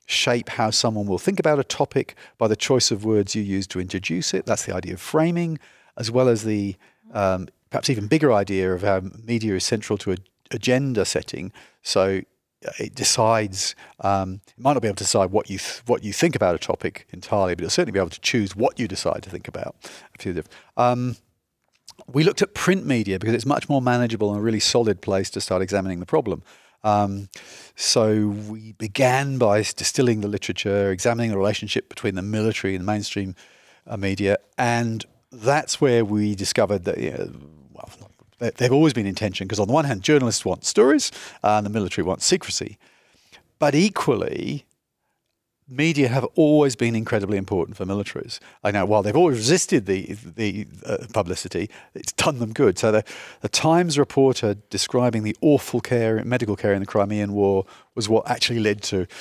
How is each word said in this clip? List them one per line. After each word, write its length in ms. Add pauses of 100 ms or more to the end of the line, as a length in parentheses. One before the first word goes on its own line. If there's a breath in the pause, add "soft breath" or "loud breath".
shape 440
how 200
someone 380
will 100
think 220
about 200
a 40
topic 520 (220 loud breath)
by 100
the 80
choice 340
of 140
words 320
you 60
use 260
to 140
introduce 520
it. 120
That's 200
the 80
idea 200
of 80
framing, 580 (380 soft breath)
as 120
well 200
as 140
the, 320 (380 soft breath)
um, 360 (200)
perhaps 200
even 180
bigger 240
idea 420
of 80
how 200 (240)
media 300
is 100
central 340
to 140
a, 40 (340)
agenda 520
setting. 480 (300 loud breath)
So, 400 (440)
uh, 140
it 160
decides, 800 (260 loud breath)
um, 460
it 140
might 120
not 80
be 60
able 100
to 60
decide 280
what 180
you 80
th-, 280
what 180
you 100
think 220
about 180
a 40
topic 540
entirely, 440
but 80
it'll 80
certainly 200
be 80
able 100
to 120
choose 340
what 240
you 80
decide 360
to 60
think 180
about. 280 (380 loud breath)
A 80
few 120
diff-, 140 (300 loud breath)
um, 380 (920)
we 160
looked 180
at 120
print 320
media 340
because 140
it's 120
much 220
more 140
manageable 480
and 100
a 40
really 160
solid 420
place 300
to 100
start 200
examining 380
the 60
problem. 380 (400 soft breath)
Um, 460 (460 loud breath)
so 520
we 460
began 640
by 220
s-, 140
distilling 480
the 60
literature, 640
examining 400
the 60
relationship 520
between 260
the 60
military 540
and 80
the 80
mainstream, 440 (520 soft breath)
uh, 100
media, 400 (200)
and 480 (260)
that's 500
where 240
we 300
discovered 500
that, 140
you 120
know, 200 (420)
well, 160 (100)
not 120 (320)
they, 140
they've 220
always 140
been 140
in 80
tension, 320
'cause 140
on 60
the 60
one 120
hand, 180
journalists 420
want 200
stories, 460 (320 loud breath)
uh, 140
and 80
the 40 (100)
military 260
wants 200
secrecy. 520 (840 soft breath)
But 140
equally, 920 (1040)
media 420
have 160 (100)
always 400
been 200
incredibly 420
important 400
for 80
militaries. 540 (240 loud breath)
I 80
know, 140
while 160
they've 140
always 220
resisted 480
the, 140 (400)
the, 280 (180)
uh, 120 (160)
publicity, 560 (260 loud breath)
it's 160
done 280
them 140
good. 240
So 140
the, 120 (360 loud breath)
the 100
Times 480
reporter 580 (140)
describing 540
the 180
awful 380
care, 460
medical 320
care 160
in 80
the 120
Crimean 400
War 320 (300 loud breath)
was 140
what 200
actually 300
led 220 (100)
to 160 (140 loud breath)